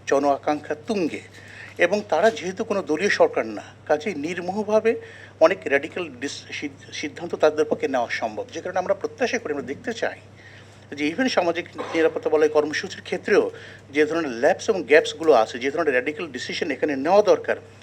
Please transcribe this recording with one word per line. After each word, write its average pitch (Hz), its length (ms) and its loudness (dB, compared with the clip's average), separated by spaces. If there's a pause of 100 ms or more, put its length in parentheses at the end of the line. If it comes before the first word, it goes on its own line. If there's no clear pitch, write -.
জন 139 220 4
আকাঙ্ক্ষা 143 460 -2
তুঙ্গে, 180 460 -4 (560)
এবং 180 320 2
তারা 175 200 4
যেহেতু 190 340 -6
কোনো 202 180 -2
দলীয় 156 280 0
সরকার 151 360 2
না, 107 180 -10 (240)
কাজেই 156 260 0
নির্মোহভাবে 190 840 -2 (440)
অনেক 175 260 6
র্যাডিক্যাল 156 440 -2
ডিস-, - 440 -10
সিদ-, - 400 -10
সিদ্ধান্ত 156 420 -8
তাদের 151 300 4
পক্ষে 156 220 -4
নেওয়া 127 220 -2
সম্ভব, 107 440 -6
যে 160 80 -8
কারণে 185 180 -4
আমরা 180 140 0
প্রত্যাশা 214 460 -4
করি, 156 140 -6
আমরা 139 120 -6
দেখতে 220 280 -8
চাই - 260 -6 (720)
যে 147 200 -2
even 254 180 0
সামাজিক 170 360 0 (280)
নিরাপত্তা 156 360 2
বলয় 156 200 4
কর্মসূচির 151 520 0
ক্ষেত্রেও 170 500 2 (420)
যে 147 120 4
ধরনের 156 260 -2
ল্যাপস 143 380 0
এবং 190 140 0
গ্যাপসগুলো 156 500 4
আছে, 113 260 4
যে 131 120 -2
ধরনের 151 220 0
র্যাডিক্যাল 151 340 -2
ডিসিশন 147 440 -6
এখানে 151 240 -2
নেওয়া 170 260 4
দরকার, 143 340 4 (280)